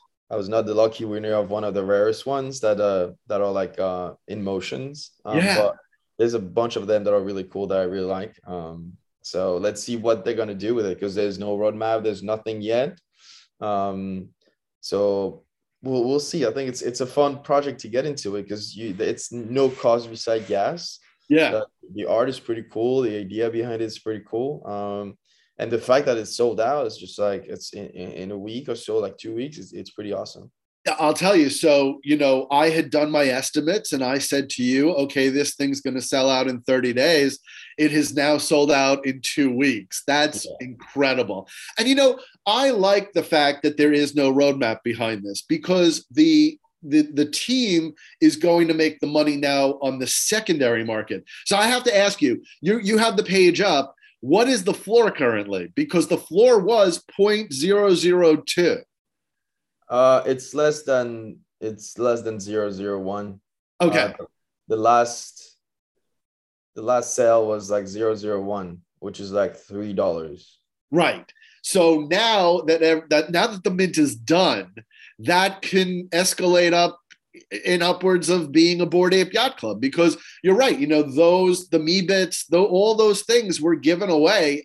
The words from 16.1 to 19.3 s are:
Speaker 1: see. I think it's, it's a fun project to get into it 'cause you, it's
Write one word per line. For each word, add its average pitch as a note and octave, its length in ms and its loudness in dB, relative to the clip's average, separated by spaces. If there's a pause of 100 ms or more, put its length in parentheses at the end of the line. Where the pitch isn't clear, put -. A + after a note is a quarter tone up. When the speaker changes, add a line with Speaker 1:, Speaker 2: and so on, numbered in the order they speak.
Speaker 1:
see. C#3+ 260 -4
I A2 40 0
think C3 200 -6
it's, A#2+ 100 -10
it's - 220 -6
a B2+ 40 -6
fun C#3+ 360 0
project C#3+ 380 -2
to A#2 80 -16
get B2+ 180 -2
into C#3 300 -8
it G2+ 120 -10
'cause G#2+ 260 -12
you, G#2 240 -10
it's G#2+ 340 -6